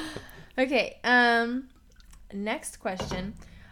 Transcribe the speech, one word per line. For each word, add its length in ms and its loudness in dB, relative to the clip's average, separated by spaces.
Okay, 480 0
um, 640 4
next 460 -6
question. 560 -6